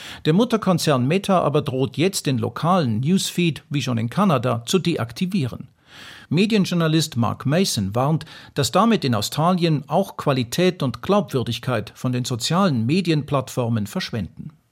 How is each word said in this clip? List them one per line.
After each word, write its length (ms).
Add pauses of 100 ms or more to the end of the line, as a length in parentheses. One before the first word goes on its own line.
(240)
Der 80
Mutterkonzern 760
Meta 360
aber 180
droht 380
jetzt, 260
den 140
lokalen 600
Newsfeed, 680
wie 140
schon 160
in 100
Kanada, 560
zu 140
deaktivieren. 880 (640)
Medienjournalist 880
Mark 260
Mason 500
warnt, 300 (300)
dass 180
damit 320
in 100
Australien 760
auch 280
Qualität 680
und 200
Glaubwürdigkeit 920
von 180
den 120
sozialen 600
Medienplattformen 1000
verschwenden. 680 (200)